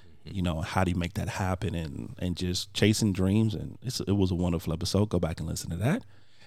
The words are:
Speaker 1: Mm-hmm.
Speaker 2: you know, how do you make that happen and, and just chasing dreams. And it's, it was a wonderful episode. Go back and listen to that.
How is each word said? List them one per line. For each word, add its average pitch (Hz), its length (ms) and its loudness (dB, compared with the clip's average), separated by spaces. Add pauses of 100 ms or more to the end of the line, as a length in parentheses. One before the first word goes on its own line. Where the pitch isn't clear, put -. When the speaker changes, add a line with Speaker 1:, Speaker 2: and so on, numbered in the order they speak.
(240)
Speaker 1:
Mm-hmm. - 120 -12
Speaker 2:
you 92 80 -2
know, 80 180 0
how 92 220 2
do 90 80 2
you 90 60 0
make 85 180 -2
that 87 140 -4
happen 92 440 -2
and, 73 460 -6
and 90 180 -2
just 90 380 -4
chasing 107 360 4
dreams. 98 440 4
And - 260 -8
it's, - 200 -6
it - 100 0
was 95 180 4
a 92 60 0
wonderful 85 360 0
episode. 85 380 2
Go 87 100 0
back 82 200 -2
and 80 100 -6
listen 82 220 -6
to 82 60 -4
that. 143 280 0 (420)